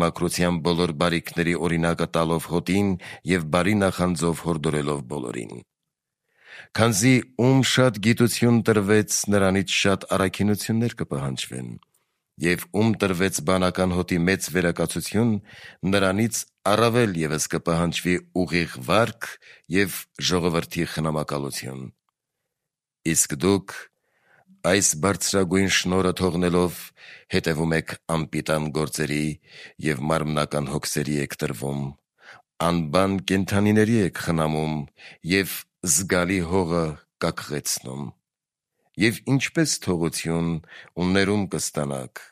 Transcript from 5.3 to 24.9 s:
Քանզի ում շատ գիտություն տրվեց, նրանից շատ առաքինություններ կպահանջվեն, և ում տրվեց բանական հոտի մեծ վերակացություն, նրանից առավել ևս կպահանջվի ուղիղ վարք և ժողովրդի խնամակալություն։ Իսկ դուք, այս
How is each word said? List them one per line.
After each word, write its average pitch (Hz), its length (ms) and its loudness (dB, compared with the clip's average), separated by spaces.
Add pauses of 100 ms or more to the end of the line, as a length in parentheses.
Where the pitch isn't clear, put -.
Քանզի 113 460 4 (200)
ում 131 260 6
շատ 127 400 4
գիտություն 117 600 4
տրվեց, 107 500 4 (120)
նրանից 98 460 2
շատ - 400 0
առաքինություններ 101 880 0
կպահանջվեն, 64 800 -6 (640)
և 85 320 0
ում 110 280 2
տրվեց 95 440 0
բանական 92 520 2
հոտի 90 240 0
մեծ 87 320 2
վերակացություն, 87 800 0 (500)
նրանից 98 560 0 (240)
առավել 113 520 4
ևս 78 320 -2
կպահանջվի 85 680 0 (160)
ուղիղ 87 400 -2 (100)
վարք 104 460 0 (400)
և 95 300 0 (180)
ժողովրդի 82 760 -2
խնամակալություն։ 71 920 -4 (1200)
Իսկ - 320 0
դուք, 95 380 2 (880)
այս 95 240 4 (100)